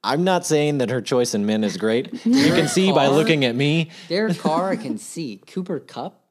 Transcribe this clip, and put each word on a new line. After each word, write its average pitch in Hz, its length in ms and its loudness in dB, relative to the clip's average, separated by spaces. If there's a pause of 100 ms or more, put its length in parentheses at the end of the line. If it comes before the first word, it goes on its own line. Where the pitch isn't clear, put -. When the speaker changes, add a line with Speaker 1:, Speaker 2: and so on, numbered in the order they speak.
Speaker 1:
I'm 139 200 0
not 180 200 2
saying 147 340 0
that 120 120 -2
her 127 100 -2
choice 123 320 0
in 104 140 0
men 107 160 0
is 98 140 -2
great. 110 360 0
Speaker 2:
<laughs> - 140 -8
Speaker 1:
You 262 280 4
can 165 120 2
see 190 240 2
by 139 160 4
Speaker 3:
Car? 139 80 4
Speaker 1:
looking 156 300 2
at 117 100 0
me. 151 360 0 (180)
Speaker 3:
Derek 190 300 -2
Carr, 175 320 -2
I 180 60 -2
can 123 220 -8
see. 127 480 -10
Cooper 180 320 -8
Kupp? - 420 -12 (100)